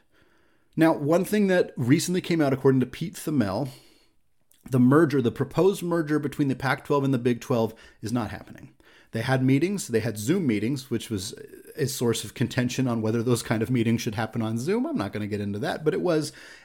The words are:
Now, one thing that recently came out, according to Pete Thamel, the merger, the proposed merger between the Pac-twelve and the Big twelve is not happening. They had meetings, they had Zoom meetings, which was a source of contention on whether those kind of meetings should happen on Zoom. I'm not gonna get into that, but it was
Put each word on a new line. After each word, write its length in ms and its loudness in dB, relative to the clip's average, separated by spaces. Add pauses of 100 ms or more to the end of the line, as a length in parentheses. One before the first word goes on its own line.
(760)
Now, 160 4
one 320 2
thing 240 2
that 280 2
recently 440 2
came 200 0
out, 120 4
according 280 4
to 60 2
Pete 280 -8
Thamel, 560 -2 (1000)
the 100 4
merger, 400 6
the 120 2
proposed 500 0
merger 380 0
between 280 -2
the 80 0
Pac-twelve 460 -2
and 100 2
the 60 2
Big 220 0
twelve 340 0 (260)
is 120 -6
not 180 -2
happening. 400 -18 (420)
They 100 -4
had 200 0
meetings, 460 2
they 120 2
had 180 -6
Zoom 280 0
meetings, 440 -2
which 180 -6
was 240 -6 (420)
a 120 -2
source 360 -2
of 120 -14
contention 520 -2
on 140 -2
whether 220 0
those 200 0
kind 200 -2
of 80 -4
meetings 320 2
should 140 -4
happen 260 -4
on 160 -4
Zoom. 260 -2
I'm 140 -4
not 140 -4
gonna 160 -6
get 120 -4
into 200 -4
that, 240 -6
but 100 2
it 80 -2
was 300 0 (320)